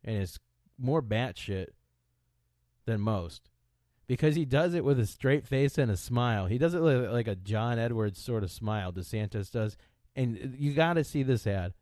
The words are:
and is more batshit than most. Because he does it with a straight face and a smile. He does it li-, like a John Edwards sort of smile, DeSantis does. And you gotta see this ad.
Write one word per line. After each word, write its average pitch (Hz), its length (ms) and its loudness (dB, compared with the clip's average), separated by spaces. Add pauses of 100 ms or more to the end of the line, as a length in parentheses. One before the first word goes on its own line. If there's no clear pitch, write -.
and 110 140 -4
is 95 220 -4 (400)
more 139 240 0
batshit 104 640 -4 (1160)
than 110 140 0
most. 101 520 -4 (560)
Because 147 280 2
he 160 100 0
does 151 280 2
it 170 100 0
with 139 160 4
a 113 60 4
straight 135 400 0
face 139 320 2
and 127 140 2
a 92 60 0
smile. 120 500 0
He 113 100 0
does 170 160 4
it 170 80 2
li-, 127 260 4
like 113 200 0
a 101 80 -2
John 110 420 -2
Edwards 113 420 0
sort 113 240 -2
of 90 80 -4
smile, 107 400 -4
DeSantis 98 600 -4
does. - 260 -2 (380)
And 127 420 -4
you 143 160 0
gotta 160 300 4
see 143 180 -2
this 127 240 2
ad. 95 360 -2